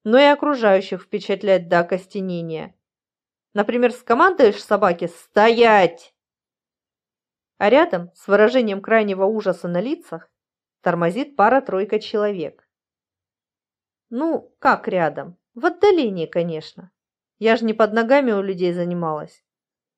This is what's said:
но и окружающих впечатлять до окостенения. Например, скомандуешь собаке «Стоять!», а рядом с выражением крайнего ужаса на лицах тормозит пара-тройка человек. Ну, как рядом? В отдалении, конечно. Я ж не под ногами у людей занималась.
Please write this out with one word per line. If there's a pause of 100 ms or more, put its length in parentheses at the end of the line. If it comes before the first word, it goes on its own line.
но
и
окружающих
впечатлять
до
окостенения. (800)
Например,
скомандуешь
собаке
«Стоять!», (1500)
а
рядом
с
выражением
крайнего
ужаса
на
лицах (500)
тормозит
пара-тройка
человек. (1400)
Ну,
как
рядом? (160)
В
отдалении,
конечно. (460)
Я
ж
не
под
ногами
у
людей
занималась. (520)